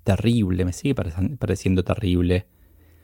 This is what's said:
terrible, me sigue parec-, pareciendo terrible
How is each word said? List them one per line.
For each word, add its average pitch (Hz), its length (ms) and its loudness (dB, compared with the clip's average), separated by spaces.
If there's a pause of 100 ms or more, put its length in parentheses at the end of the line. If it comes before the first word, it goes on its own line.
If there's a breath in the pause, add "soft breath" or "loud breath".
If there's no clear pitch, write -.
terrible, 95 640 2
me 87 80 -2
sigue 139 220 -2
parec-, 92 420 -4
pareciendo 95 460 0
terrible 90 640 0 (560 soft breath)